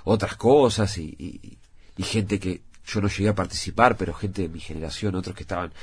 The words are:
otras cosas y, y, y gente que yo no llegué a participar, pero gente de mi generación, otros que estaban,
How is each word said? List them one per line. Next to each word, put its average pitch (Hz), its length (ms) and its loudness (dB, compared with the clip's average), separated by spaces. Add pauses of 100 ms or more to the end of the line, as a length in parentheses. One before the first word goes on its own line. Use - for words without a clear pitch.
otras 98 320 2
cosas 117 640 4
y, 80 200 -8
y, - 400 -14 (380)
y 95 60 -6
gente 104 360 0
que 92 220 -4 (260)
yo 107 140 -2
no 104 80 2
llegué 98 220 2
a 101 40 0
participar, 104 640 2
pero 85 160 -4
gente 95 300 -4
de 85 80 -2
mi 82 100 -12
generación, 82 540 -6
otros 92 200 -4
que - 100 -12
estaban, 90 280 -6 (100)